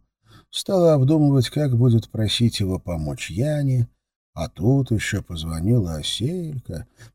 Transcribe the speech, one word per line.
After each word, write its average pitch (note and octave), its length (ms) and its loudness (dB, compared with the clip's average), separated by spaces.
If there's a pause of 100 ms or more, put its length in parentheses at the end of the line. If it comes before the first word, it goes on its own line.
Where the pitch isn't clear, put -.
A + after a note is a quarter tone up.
(500)
стала F3 440 2
обдумывать, C#3 560 4
как C#3 280 0
будет A#2 320 4
просить A2 520 0
его F#2 180 -2
помочь D#2 500 -8
Яне, C3 600 -2 (440)
а - 140 -6
тут B2+ 440 0
еще G2+ 300 -2
позвонила E2 720 -2
Аселька, C#3 920 -8 (280)